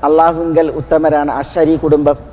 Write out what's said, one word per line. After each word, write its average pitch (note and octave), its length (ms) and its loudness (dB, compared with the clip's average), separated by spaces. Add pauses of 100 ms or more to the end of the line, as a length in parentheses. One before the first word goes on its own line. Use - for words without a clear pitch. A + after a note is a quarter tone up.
അള്ളാഹുവിങ്കൽ E3 580 2 (140)
ഉത്തമരാണ് D3+ 500 0 (100)
അശ്അരി D#3+ 340 0 (100)
കുടുംബം D3 320 2 (160)